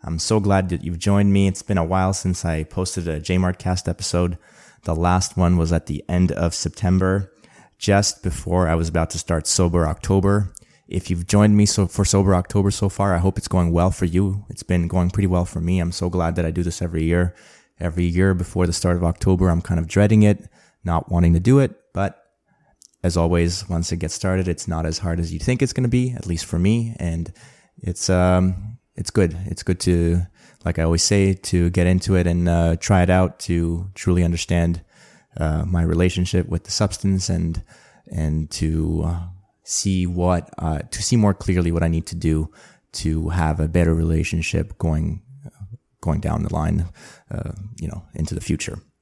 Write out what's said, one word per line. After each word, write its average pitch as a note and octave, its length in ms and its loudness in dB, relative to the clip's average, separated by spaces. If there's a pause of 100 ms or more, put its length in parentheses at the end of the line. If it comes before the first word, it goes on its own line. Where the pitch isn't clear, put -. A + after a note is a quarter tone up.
I'm E2 160 -6
so A2 200 0
glad G2 300 2
that F2 160 -4
you've E2+ 140 -6
joined G2+ 340 2
me. G2 160 4
It's F#2 140 -4
been G2 160 -2
a E2 40 2
while F#2 300 0
since F#2 320 -4
I D#2+ 200 -2
posted F2+ 440 -6
a D#2 120 -4
J F2+ 160 -2
Martcast F2+ 520 -2
episode. F2 480 -2 (460)
The D#2+ 120 -4
last F2 400 0
one F2+ 220 2
was E2 160 2
at D#2+ 140 0
the - 240 -8
end F2 220 2
of E2+ 200 0
September, F#2 800 0 (460)
just - 440 0
before F2 460 0
I D#2+ 60 2
was E2 160 0
about D#2+ 220 0
to D#2+ 60 -6
start D#2+ 280 -4
Sober F2 400 2
October. G2 640 0 (340)
If - 220 -6
you've F2 180 -4
joined G#2 300 6
me G#2 80 6
so, G2+ 220 2
for G2 180 0
Sober G2 300 4
October G2 360 0
so G2 200 -2
far, G2 240 0
I E2+ 40 0
hope F#2 200 2
it's - 100 -10
going F2 240 2
well F2 200 2
for - 120 -4
you. F#2+ 460 -2
It's - 120 -14
been F2 260 0
going F2+ 200 0
pretty G2 200 0
well F2+ 180 2
for E2 160 -6
me. F2 160 0
I'm E2+ 120 -2
so F2+ 200 -4
glad E2+ 260 0
that F2 80 0
I E2 60 -2
do E2+ 120 -4
this F2 200 -4
every E2 220 -4
year. F2 300 2 (460)
Every F2 240 -2
year F#2 300 2
before F2+ 320 -2
the E2+ 80 -2
start F2 240 0
of F2 60 -2
October, F#2 440 2
I'm E2+ 140 2
kind E2+ 180 -2
of D#2+ 80 -4
dreading G#2 340 4
it, G#2 280 2 (340)
not E2+ 260 -2
wanting F2 220 4
to E2 80 4
do B2+ 200 4
it, - 200 -2 (140)
but G2 260 -4 (840)
as F2 160 0
always, F2 500 0
once E2+ 240 -4
it F2 60 -4
gets D#2+ 160 -6
started, F#2 340 -2
it's - 180 -4
not D#2+ 200 -4
as D#2+ 100 -4
hard E2+ 240 -4
as E2 100 -4
you E2+ 80 -8
think B2+ 220 -2
it's C3 140 -2
gonna B2+ 140 0
be, B2 240 0
at - 120 -10
least E2+ 220 -4
for - 120 -4
me. A2+ 400 0
And E2 320 -4 (460)
it's, - 320 -6
um, F#2 680 2 (180)
it's - 140 -8
good. E2+ 340 2
It's - 180 -10
good F2+ 180 -2
to, F2 420 2 (420)
like E2 140 -2
I E2 60 0
always E2 180 2
say, G2 320 4
to F2 340 0
get F2 180 2
into F#2 280 2
it F2+ 120 2
and, F2 220 2
uh, E2+ 280 2
try F#2 260 4
it F2+ 80 2
out F#2 300 2
to E2+ 540 -2
truly F2 300 2
understand, E2+ 580 0 (540)
uh, D#2 300 0
my F2 160 0
relationship F2 680 0
with - 160 -4
the - 60 -14
substance G2 580 -2
and, E2 340 -2 (480)
and D#2 420 -2
to, D#2+ 520 -2
uh, F2 220 -4 (380)
see F#2 420 -2
what, F2 500 0
uh, D#2 220 -4
to - 240 -8
see - 140 0
more G#2 180 4
clearly F2 380 0
what E2+ 100 0
I E2+ 60 2
need E2 180 0
to E2+ 100 -12
do D#2+ 340 0 (420)
to D#2+ 360 -2
have D#2+ 320 0
a D#2 80 0
better E2 260 2
relationship E2 840 -2
going, D#2+ 420 -2 (800)
going D#2 200 -2
down D2+ 220 -2
the D#2+ 120 -4
line, D#2+ 320 -2 (440)
uh, - 220 -8 (260)
you D#2+ 100 -8
know, - 260 -12
into - 200 -4
the - 60 -6
future. - 380 -6 (240)